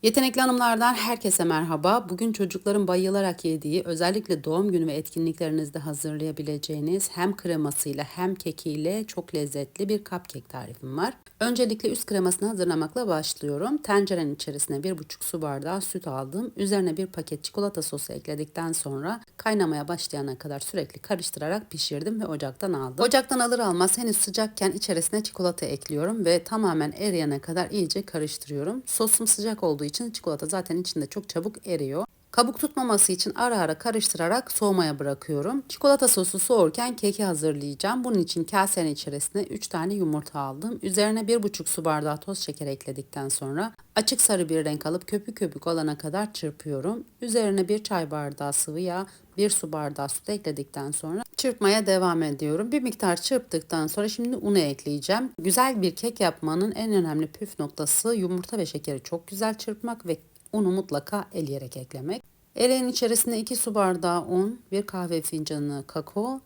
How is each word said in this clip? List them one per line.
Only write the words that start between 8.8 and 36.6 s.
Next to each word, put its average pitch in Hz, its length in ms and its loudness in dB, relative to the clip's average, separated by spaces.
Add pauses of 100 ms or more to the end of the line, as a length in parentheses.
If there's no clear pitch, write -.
çok - 280 -8
lezzetli 147 540 -4
bir 214 80 2
cupcake 180 500 -8
tarifim 131 500 -8
var. 269 160 0 (260)
Öncelikle 226 500 2
üst - 160 -4
kremasını 190 440 2
hazırlamakla 180 580 0
başlıyorum. 156 680 -2
Tencerenin 190 580 2
içerisine 143 480 -4
bir 190 140 -2
buçuk - 260 -12
su - 180 -4
bardağı 151 400 -4
süt 185 260 -6
aldım. 143 500 -4
Üzerine 190 400 2
bir 190 100 -2
paket 156 360 -8
çikolata 202 380 -2
sosu - 320 -6
ekledikten 151 580 -6
sonra 165 500 -4 (160)
kaynamaya 160 500 2
başlayana 143 500 -4
kadar 143 220 -8
sürekli - 400 -6
karıştırarak 175 720 -4
pişirdim 160 500 -4
ve 208 40 -2
ocaktan 151 480 -2
aldım. 135 320 0
Ocaktan 262 340 4
alır 240 200 2
almaz 185 380 4
henüz 233 200 2
sıcakken 214 540 2
içerisine 202 520 0
çikolata 175 420 -2
ekliyorum 156 600 -2
ve 170 180 4
tamamen 170 480 2
eriyene 160 480 0
kadar 170 300 -2
iyice 196 320 0
karıştırıyorum. 151 840 -4
Sosum 226 420 2
sıcak 214 360 2
olduğu 151 200 2
için 147 140 -4 (140)
çikolata 156 340 -4
zaten 180 320 -2
içinde 185 280 -2
çok 202 240 -10
çabuk 190 380 -6
eriyor. 151 380 -2 (260)
Kabuk 240 280 2
tutmaması 240 520 2
için 185 240 -2
ara 240 240 2
ara 160 180 0
karıştırarak 220 720 0
soğumaya 175 480 2
bırakıyorum. 147 680 -2
Çikolata 277 380 6
sosu 190 320 2
soğurken 233 560 4